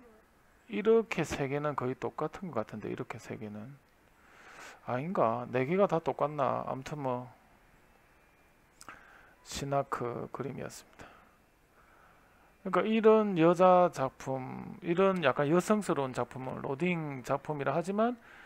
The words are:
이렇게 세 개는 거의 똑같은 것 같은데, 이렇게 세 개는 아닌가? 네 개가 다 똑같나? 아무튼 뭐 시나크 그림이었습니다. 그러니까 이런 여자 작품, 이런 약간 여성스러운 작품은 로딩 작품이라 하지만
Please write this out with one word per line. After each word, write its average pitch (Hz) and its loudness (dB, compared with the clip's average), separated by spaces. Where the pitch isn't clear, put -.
이렇게 214 2
세 143 -4
개는 147 -2
거의 127 -2
똑같은 156 -6
것 117 -4
같은데, 107 -10
이렇게 120 -8
세 113 -12
개는 110 -12
아닌가? 123 0
네 127 0
개가 185 2
다 165 0
똑같나? 139 -2
아무튼 135 -8
뭐 123 -4
시나크 123 -4
그림이었습니다. - -12
그러니까 185 0
이런 220 6
여자 180 8
작품, 131 -6
이런 185 2
약간 143 2
여성스러운 170 2
작품은 127 -6
로딩 147 -2
작품이라 139 -2
하지만 202 0